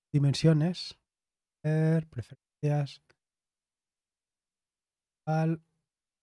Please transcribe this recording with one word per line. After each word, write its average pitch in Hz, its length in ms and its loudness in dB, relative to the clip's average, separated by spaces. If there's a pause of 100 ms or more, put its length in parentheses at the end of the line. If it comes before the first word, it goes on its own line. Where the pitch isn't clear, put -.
(120)
dimensiones. 151 880 2 (640)
A 156 40 -2
ver, 160 400 0
preferencias. - 920 -6 (2250)
Al, 160 340 -2 (600)